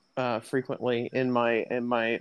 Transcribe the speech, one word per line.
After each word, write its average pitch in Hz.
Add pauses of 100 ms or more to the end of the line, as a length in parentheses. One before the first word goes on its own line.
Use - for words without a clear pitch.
(160)
uh, 120
frequently 123
in 131
my, 117
in 123
my 117